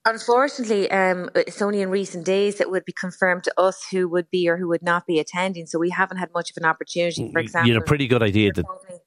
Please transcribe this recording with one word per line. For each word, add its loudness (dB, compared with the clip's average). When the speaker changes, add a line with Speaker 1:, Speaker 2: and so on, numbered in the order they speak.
Speaker 1:
unfortunately, 0
um, 0
it's 0
only 0
in -2
recent -4
days 2
that 0
would -2
be -10
confirmed -2
to -2
us 0
who 0
would -2
be 0
or 2
who -4
would 0
not 0
be 2
attending, -4
so -4
we 0
haven't -2
had -6
much -4
of -18
an -4
opportunity, -2
for -2
Speaker 2:
Y-, 2
Speaker 1:
example, 2
Speaker 2:
you 6
had 2
a -8
pretty 2
good 4
idea 4
that -2
Speaker 1:
Coveney. -16